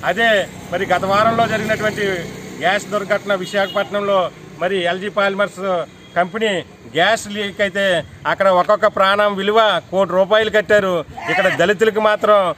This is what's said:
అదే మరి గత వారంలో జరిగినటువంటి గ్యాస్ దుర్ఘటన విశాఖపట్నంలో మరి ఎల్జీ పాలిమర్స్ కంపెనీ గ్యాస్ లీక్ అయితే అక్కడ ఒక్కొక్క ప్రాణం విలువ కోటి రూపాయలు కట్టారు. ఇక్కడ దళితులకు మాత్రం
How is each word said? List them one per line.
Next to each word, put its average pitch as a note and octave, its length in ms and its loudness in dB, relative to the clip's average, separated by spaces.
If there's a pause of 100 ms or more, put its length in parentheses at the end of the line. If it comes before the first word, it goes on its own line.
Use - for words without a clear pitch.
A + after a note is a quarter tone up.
(100)
అదే A3+ 200 0 (420)
మరి F#3 220 -4
గత F3+ 100 -2
వారంలో A3+ 480 2
జరిగినటువంటి G#3+ 540 -2 (560)
గ్యాస్ F#3+ 320 -2
దుర్ఘటన G3+ 400 -2 (100)
విశాఖపట్నంలో G3 760 -2 (440)
మరి F#3+ 140 -2 (140)
ఎల్జీ F#3+ 280 -6
పాలిమర్స్ G3 420 -2 (540)
కంపెనీ G3 360 -2 (420)
గ్యాస్ F#3+ 380 0
లీక్ G3+ 320 -8
అయితే G3 180 -4 (480)
అక్కడ F#3+ 180 2 (120)
ఒక్కొక్క G#3 340 2
ప్రాణం G3+ 440 2
విలువ G3+ 200 2 (320)
కోటి F#3 280 0
రూపాయలు G#3+ 320 2
కట్టారు. G#3 440 2 (360)
ఇక్కడ F3+ 160 0 (140)
దళితులకు G#3 400 2
మాత్రం G#3+ 380 4 (200)